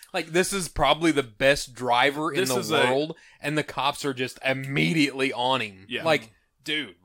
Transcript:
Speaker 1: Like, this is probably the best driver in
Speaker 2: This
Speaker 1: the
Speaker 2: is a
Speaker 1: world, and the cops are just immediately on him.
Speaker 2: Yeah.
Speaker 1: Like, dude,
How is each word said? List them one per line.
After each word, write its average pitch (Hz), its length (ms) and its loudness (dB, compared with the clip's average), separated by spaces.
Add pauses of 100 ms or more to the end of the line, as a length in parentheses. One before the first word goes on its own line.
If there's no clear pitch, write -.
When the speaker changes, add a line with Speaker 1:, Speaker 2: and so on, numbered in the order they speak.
(140)
Speaker 1:
Like, 165 140 -4
this 180 260 0
is 180 160 -4
probably 156 420 2
the 139 120 0
best 135 500 0
driver 127 580 2
in 156 100 -2
Speaker 2:
This 190 120 0
Speaker 1:
the 123 60 0
Speaker 2:
is 143 120 -4
a 156 120 2
Speaker 1:
world, 143 320 0 (260)
and 147 160 -4
the 147 60 0
cops 139 420 -4
are 139 80 -2
just 123 320 -6
immediately 135 880 0
on 123 280 0
him. 98 260 -10
Speaker 2:
Yeah. 117 160 -6
Speaker 1:
Like, 151 280 0 (320)
dude, 151 420 -6